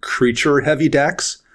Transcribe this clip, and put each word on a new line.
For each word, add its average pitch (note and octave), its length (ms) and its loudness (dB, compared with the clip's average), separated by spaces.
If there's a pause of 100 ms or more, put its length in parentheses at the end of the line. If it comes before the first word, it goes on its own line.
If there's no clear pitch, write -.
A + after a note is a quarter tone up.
creature-heavy C#3+ 880 0
decks. - 500 -2 (140)